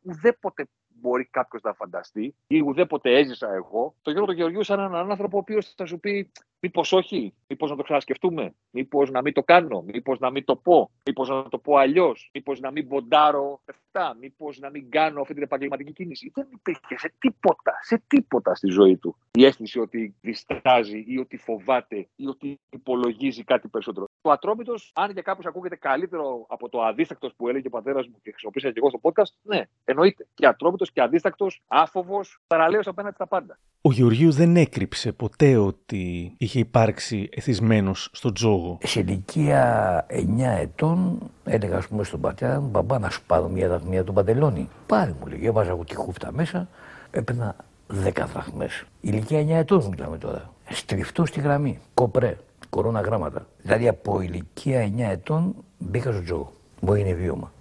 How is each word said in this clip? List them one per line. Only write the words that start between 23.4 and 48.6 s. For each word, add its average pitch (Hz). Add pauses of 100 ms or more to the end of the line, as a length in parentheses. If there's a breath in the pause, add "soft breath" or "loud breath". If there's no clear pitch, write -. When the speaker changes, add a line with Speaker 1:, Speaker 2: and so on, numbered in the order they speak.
Speaker 1:
κάτι 120
περισσότερο. 101 (160)
Το 156
Ατρόμητος, 226
αν 202
για 180
κάποιους 190
ακούγεται 175
καλύτερο 143
από 120
το 120
Αδίστακτος 120
που 120
έλεγε 131
ο -
πατέρας 120
μου 117
και 107
χρησιμοποίησα 110
και 113
εγώ 135
στο 123
podcast, 190 (100)
ναι, 202 (240)
εννοείται. 160
Και -
Ατρόμητος 175
και 143
Αδίστακτος, 160
άφοβος, 180
θαραλέος 170
απέναντι 202
στα -
πάντα. 190 (220)
Speaker 2:
Ο 139
Γεωργίου 120
δεν 170
έκρυψε -
ποτέ 131
ότι 90
είχε 120
υπάρξει 110
εθισμένος 107
στο -
τζόγο. 95
Speaker 3:
Σε -
ηλικία 107
εννιά 117
ετών, 170 (120)
έλεγα, 101
ας 92
πούμε, 107
στον -
πατέρα 123
μου, 143
«Μπαμπά, 107
να 98
σου -
πάρω 85
μια 92
δραχμία 90
του 85
παντελόνι». 104 (160)
«Πάρε», 185
μου -
λέγε, -
έβαζα 107
εγώ 87
τη -
χούφτα -
μέσα, 175 (440 loud breath)
έπαιρνα 120 (320)
δέκα 98
δραχμές. - (180)